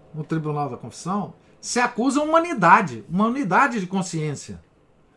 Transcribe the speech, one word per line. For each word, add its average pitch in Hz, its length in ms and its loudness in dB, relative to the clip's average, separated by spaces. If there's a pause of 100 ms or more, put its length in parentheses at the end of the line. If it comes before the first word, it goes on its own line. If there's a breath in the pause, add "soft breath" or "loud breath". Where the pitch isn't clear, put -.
(140)
no 151 100 -8
tribunal 147 460 -4
da 120 80 -10
confissão, 175 560 -8 (260 soft breath)
se - 200 -4
acusa 247 420 2
uma 311 180 2
unidade, 190 720 4
uma 185 160 2
unidade 240 540 2
de 180 80 -4
consciência. 156 760 -6 (540 soft breath)